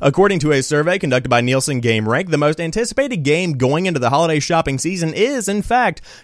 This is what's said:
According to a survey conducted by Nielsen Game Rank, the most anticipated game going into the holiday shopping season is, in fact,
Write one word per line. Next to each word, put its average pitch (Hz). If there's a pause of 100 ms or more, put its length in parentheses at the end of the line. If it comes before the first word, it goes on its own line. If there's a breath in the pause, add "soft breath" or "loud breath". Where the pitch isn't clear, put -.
According 180
to 151
a 135
survey 156
conducted 127
by 120
Nielsen 127
Game 113
Rank, 160
the 151
most 147
anticipated 220
game 160
going 139
into 165
the 120
holiday 156
shopping 160
season 165
is, 233
in 202
fact, 233 (220 loud breath)